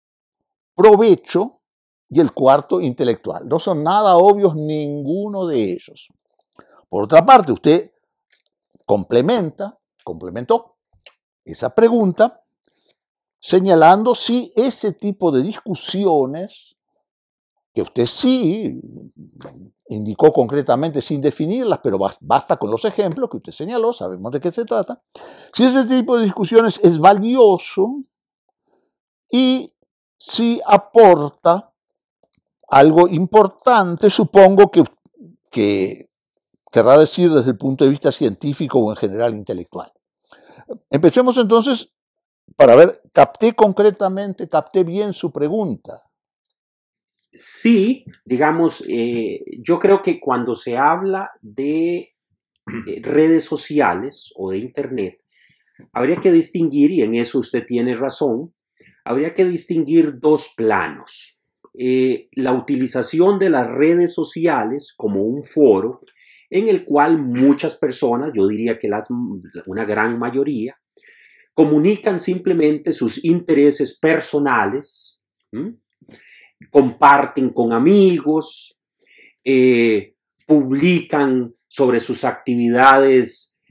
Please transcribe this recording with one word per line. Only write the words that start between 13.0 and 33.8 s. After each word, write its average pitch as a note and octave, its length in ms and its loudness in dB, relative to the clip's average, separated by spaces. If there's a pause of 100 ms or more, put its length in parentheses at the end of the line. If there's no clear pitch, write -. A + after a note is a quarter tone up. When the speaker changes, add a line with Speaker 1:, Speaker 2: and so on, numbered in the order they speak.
Speaker 1:
señalando F#3 720 4
si A#3+ 420 -6
ese A#3 380 -2
tipo F#3+ 380 -4
de C3 100 0
discusiones F3 1400 -6 (960)
que A2 80 -4
usted A#2+ 240 -4
sí G3+ 720 -4 (1080)
indicó G#2+ 440 0
concretamente C#3 720 -2
sin C#3+ 200 -8
definirlas, F3 640 -4
pero G2 140 -2
bas-, F#2+ 240 -6
basta C#3 360 -2
con G2+ 120 -8
los A2+ 160 -4
ejemplos G#3 460 -6
que A#2+ 60 -10
usted - 140 -18
señaló, A3+ 420 -6
sabemos F#2 380 -12
de C#3 80 -6
qué E3+ 120 -6
se A#3 120 -6
trata, A3 380 -6 (520)
si A3+ 100 0
ese B3+ 220 2
tipo B3 320 0
de A3+ 60 0
discusiones G#3+ 600 0
es E3+ 160 2
valioso G#3 1040 2 (1300)
y B3+ 440 -2 (420)
si A#3 480 -4
aporta F3+ 1040 4 (960)
algo D#3 400 6
importante, F#3+ 1000 0